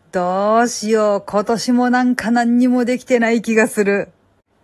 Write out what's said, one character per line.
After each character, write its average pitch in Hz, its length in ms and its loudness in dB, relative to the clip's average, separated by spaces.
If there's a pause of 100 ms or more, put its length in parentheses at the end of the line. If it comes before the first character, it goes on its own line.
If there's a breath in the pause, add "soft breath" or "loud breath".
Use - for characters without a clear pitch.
(120)
ど 196 500 0
う 240 60 2
し 214 220 -8
よ 214 280 2
う。 196 60 -8
今 202 220 -4
年 233 280 -2
も 247 180 2
な 247 100 2
ん 247 140 0
か 220 160 -4
何 240 260 2
に 247 100 4
も 247 180 0
で 247 120 -2
き 247 60 -20
て 247 160 0
な 233 100 0
い 233 140 0
気 226 100 -4
が 220 140 4
す 214 180 -2
る。 202 240 -2 (540)